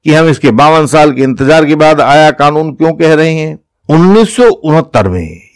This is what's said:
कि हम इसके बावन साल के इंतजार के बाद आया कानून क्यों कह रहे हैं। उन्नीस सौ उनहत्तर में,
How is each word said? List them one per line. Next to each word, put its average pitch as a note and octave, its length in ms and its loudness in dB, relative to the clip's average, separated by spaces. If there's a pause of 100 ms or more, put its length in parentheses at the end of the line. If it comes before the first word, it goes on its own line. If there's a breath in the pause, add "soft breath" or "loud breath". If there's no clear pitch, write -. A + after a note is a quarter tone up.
कि D3+ 100 0
हम D#3+ 140 2
इसके C#3+ 220 0
बावन D3+ 360 2
साल D3+ 260 2
के B2+ 100 -4
इंतजार C3+ 420 0
के D3+ 100 -2
बाद D#3 260 2
आया D3 300 2
कानून D3+ 420 -2
क्यों D#3+ 200 -2
कह D#3+ 220 0
रहे D#3+ 200 0
हैं। D#3 240 -8 (300)
उन्नीस F#3+ 480 2
सौ B3 140 2
उनहत्तर D3+ 580 -2
में, E2+ 320 -8 (160)